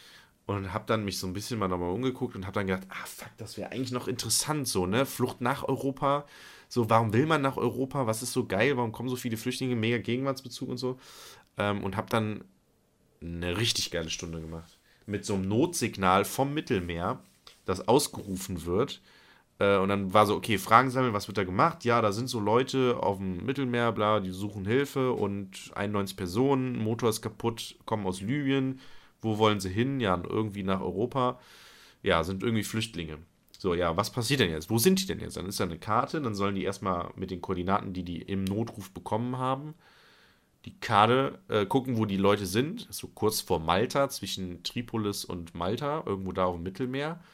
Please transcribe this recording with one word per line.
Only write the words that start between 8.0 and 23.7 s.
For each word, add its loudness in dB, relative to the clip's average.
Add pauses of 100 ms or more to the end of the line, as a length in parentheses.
Was 0
ist -6
so 0
geil? 2
Warum -2
kommen -6
so -2
viele -2
Flüchtlinge? -2
Mega 2
Gegenwartsbezug -4
und -6
so. -4 (580)
Ähm, 0
und -4
hab -4
dann 0 (800)
eine -4
richtig 0
geile -4
Stunde -8
gemacht. -12 (280)
Mit -4
so -2
einem 0
Notsignal 4
vom 0
Mittelmeer, -2 (420)
das -2
ausgerufen 0
wird. 0 (600)
Äh, 6
und 4
dann 0
war 10
so, 2
okay, 0
Fragen 6
sammeln, 0
was 0
wird -4
da 0
gemacht? 0
Ja, 4
da 4
sind -4
so -4
Leute 2
auf 2
dem -4
Mittelmeer, 0